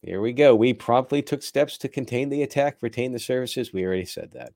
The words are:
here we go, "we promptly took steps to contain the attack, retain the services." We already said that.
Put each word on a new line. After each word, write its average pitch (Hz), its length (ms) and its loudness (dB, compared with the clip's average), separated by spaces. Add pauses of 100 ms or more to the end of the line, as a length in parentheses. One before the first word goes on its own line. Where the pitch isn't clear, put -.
here 92 200 -6
we 117 120 -2
go, 135 220 8
"we 117 180 4
promptly 127 500 0
took 143 200 -6
steps - 360 -2
to 131 100 -8
contain 131 400 -4
the 143 140 -2
attack, 143 380 -2
retain 120 300 -4
the 123 80 -8
services." 127 540 -4
We 92 120 -4
already 92 200 -2
said - 260 -14
that. - 260 -16